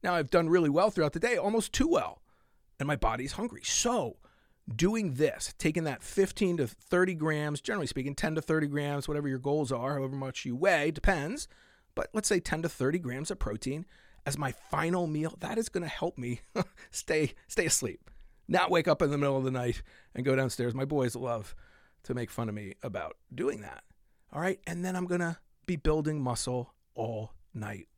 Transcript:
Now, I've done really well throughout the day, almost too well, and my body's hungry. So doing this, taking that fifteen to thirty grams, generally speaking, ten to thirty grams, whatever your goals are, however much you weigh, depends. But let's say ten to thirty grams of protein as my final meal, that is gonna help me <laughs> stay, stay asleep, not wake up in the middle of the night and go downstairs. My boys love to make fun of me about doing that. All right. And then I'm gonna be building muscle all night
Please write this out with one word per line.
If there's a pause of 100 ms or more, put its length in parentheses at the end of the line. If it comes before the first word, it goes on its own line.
Now,
I've
done
really
well
throughout
the
day,
almost
too
well, (560)
and
my
body's
hungry.
So (500)
doing
this,
taking
that
fifteen
to
thirty
grams,
generally
speaking,
ten
to
thirty
grams,
whatever
your
goals
are,
however
much
you
weigh,
depends. (460)
But
let's
say
ten
to
thirty
grams
of
protein (380)
as
my
final
meal,
that
is
gonna
help
me (140)
<laughs>
stay, (140)
stay
asleep, (380)
not
wake
up
in
the
middle
of
the
night (340)
and
go
downstairs.
My
boys
love (480)
to
make
fun
of
me
about (160)
doing
that. (480)
All
right.
And
then
I'm
gonna (260)
be
building
muscle (220)
all (200)
night (120)